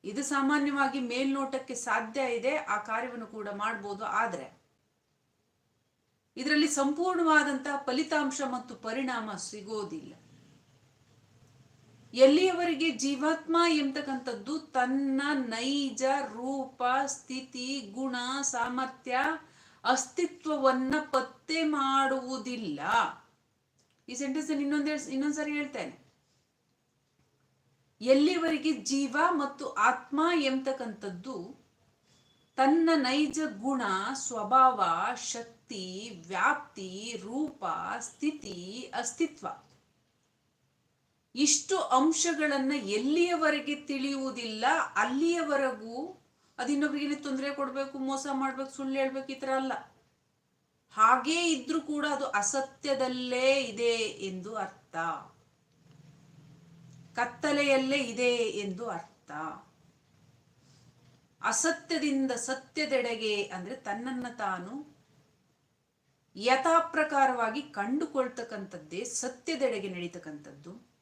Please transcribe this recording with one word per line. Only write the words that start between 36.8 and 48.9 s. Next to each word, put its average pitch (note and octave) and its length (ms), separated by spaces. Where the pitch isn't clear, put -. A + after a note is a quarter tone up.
ರೂಪ, B3 420
ಸ್ಥಿತಿ, C#4+ 560
ಅಸ್ತಿತ್ವ, A#3+ 520
ಇಷ್ಟು D4 400
ಅಂಶಗಳನ್ನ D4 840
ಎಲ್ಲಿಯವರೆಗೆ D4+ 840
ತಿಳಿಯುವುದಿಲ್ಲ, C4 800
ಅಲ್ಲಿಯವರೆಗೂ C4 1000
ಅದು B3 120
ಇನ್ನೊಬ್ರಿಗೆ C#4+ 500
ತೊಂದರೆ C4+ 320
ಕೊಡ್ಬೇಕು, C4+ 480
ಮೋಸ C4+ 320
ಮಾಡ್ಬೇಕು, C4+ 380
ಸುಳ್ಳು C4+ 240